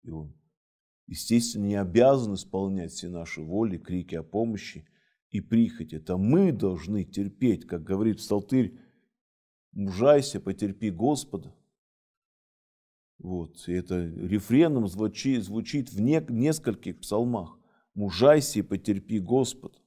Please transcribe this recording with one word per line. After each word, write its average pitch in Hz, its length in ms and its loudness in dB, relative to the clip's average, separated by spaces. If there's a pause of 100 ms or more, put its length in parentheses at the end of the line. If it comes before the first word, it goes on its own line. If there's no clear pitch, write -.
И - 80 -16
Он, 78 240 -10 (720)
естественно, 113 600 -2
не 101 100 0
обязан 110 580 4
исполнять 95 580 -4
все - 160 -10
наши 85 320 -10
воли, 92 380 -2
крики 87 380 -6
о 80 80 -8
помощи 104 640 -6 (420)
и 104 100 -4
прихоти. 101 560 0
Это 90 200 -4
мы 151 340 4
должны 95 540 -2
терпеть, 101 600 -2
как 85 180 -8
говорит 98 340 0
псалтырь, 104 580 -2 (1000)
«Мужайся, 104 680 4
потерпи 98 500 -4
Господа». 107 600 -4 (1700)
Вот, 87 500 -8
и 87 40 -2
это 90 340 -2
рефреном 107 800 2
звучи-, 110 540 -2
звучит 110 500 -6
в 98 100 -6
не-, 151 280 2
нескольких 120 720 -2
псалмах. 107 580 -2 (360)
«Мужайся 107 680 4
и - 20 0
потерпи 101 560 -2
Господа». 117 680 -2